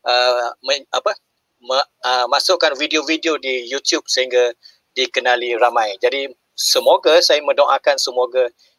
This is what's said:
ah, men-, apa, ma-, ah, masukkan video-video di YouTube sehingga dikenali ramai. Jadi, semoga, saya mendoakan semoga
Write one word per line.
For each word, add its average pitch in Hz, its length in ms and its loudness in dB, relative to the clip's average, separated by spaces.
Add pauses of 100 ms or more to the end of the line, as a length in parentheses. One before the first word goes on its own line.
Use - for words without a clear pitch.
(100)
ah, 123 400 0 (160)
men-, 139 240 -4
apa, 202 240 -2 (440)
ma-, 131 320 -2 (160)
ah, 123 240 0
masukkan 156 480 2
video-video 156 640 -2
di 127 240 -6
YouTube 139 400 -4
sehingga 123 480 0 (400)
dikenali 123 640 -2
ramai. 113 400 0
Jadi, 139 320 -2 (240)
semoga, 156 640 2
saya 151 240 2
mendoakan 139 560 2
semoga 123 480 0 (320)